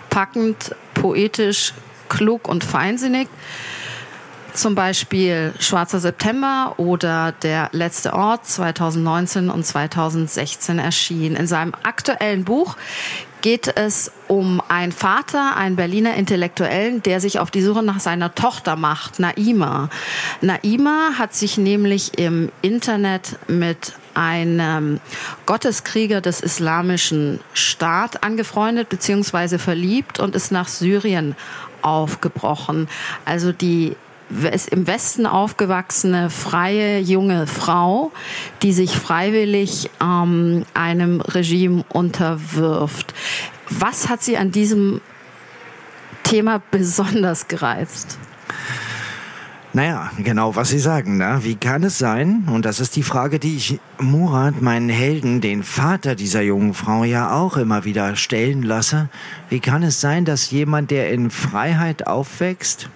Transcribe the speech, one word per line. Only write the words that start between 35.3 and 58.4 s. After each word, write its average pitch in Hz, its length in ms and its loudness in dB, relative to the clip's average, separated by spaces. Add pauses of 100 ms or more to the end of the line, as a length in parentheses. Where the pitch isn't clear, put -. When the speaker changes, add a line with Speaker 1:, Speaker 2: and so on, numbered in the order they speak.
Speaker 1:
freie, 202 680 0
junge 185 460 2
Frau, 185 680 0 (480)
die 202 100 6
sich 180 200 4
freiwillig, 202 960 0 (120)
ähm, 170 600 4 (100)
einem 170 460 2
Regime 180 680 2
unterwirft. 160 1200 0 (560)
Was 190 380 0
hat 240 160 -2
Sie 240 140 0
an 190 140 2
diesem 208 500 2 (1200)
Thema 220 380 4 (100)
besonders 190 800 2
gereizt? - 680 -4 (1600)
Speaker 2:
Naja, 131 440 0
genau, 110 380 0
was 117 140 0
Sie 143 100 2
sagen, 127 380 2
ne? 104 240 2
Wie 113 140 -2
kann 131 280 0
es 196 140 0
sein, 151 520 2
und 113 140 2
das 110 160 0
ist 127 160 -2
die 147 80 2
Frage, 139 360 0
die 151 180 -2
ich 135 220 -2 (200)
Murat, 139 640 4
meinen 120 260 2
Helden, 123 540 2
den 104 220 0
Vater 139 520 0
dieser 101 260 0
jungen 101 320 2
Frau, 110 300 0
ja 117 300 0
auch 175 240 0
immer 110 260 2
wieder 101 320 -2
stellen 127 480 0